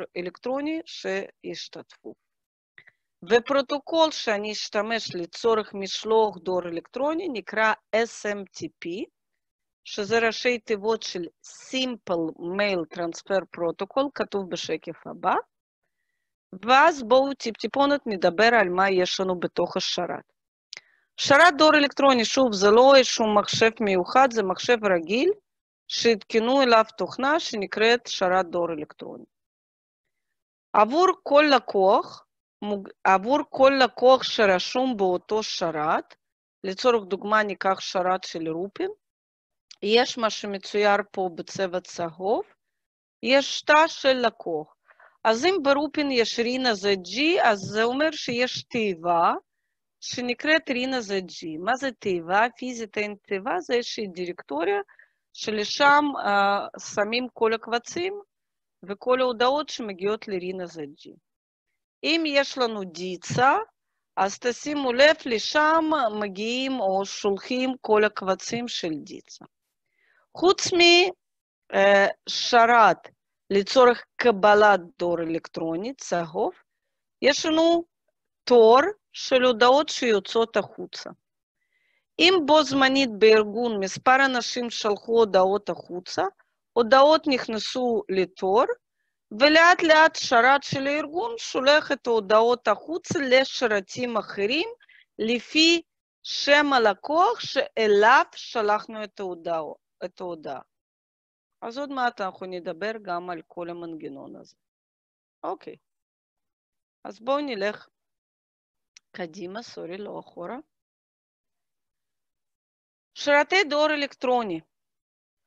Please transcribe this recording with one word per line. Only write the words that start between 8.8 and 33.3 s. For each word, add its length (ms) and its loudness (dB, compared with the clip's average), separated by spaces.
P, 40 -10
שזה 360 -4
ראשי 400 -2
תיבות 440 -4
של 220 -10
Simple 920 -6
Mail 580 -4
Transfer 440 -4
Protocol, 460 -4
כתוב 340 -6
בשקף 580 -10
הבא, 280 -4
ואז 380 4
בואו 300 2
טיפ-טיפונת 760 -2
נדבר 420 2
על 80 2
מה 200 2
יש 300 0
לנו 200 -2
בתוך 380 -4
השרת. 560 -8
שרת 400 6
דואר 180 6
אלקטרוני, 500 4
שוב, 280 0
זה 180 4
לא 240 8
איזשהו 400 4
מחשב 340 2
מיוחד, 520 2
זה 120 -2
מחשב 420 0
רגיל 460 0
שהתקנו 720 0
אליו 240 4
תוכנה 420 -2
שנקראת 680 -2
שרת 420 0
דואר 240 -4
אלקטרוני. 520 -14
עבור 340 4
כל 220 4
לקוח, 680 0
מוג-, 280 -8
עבור 360 2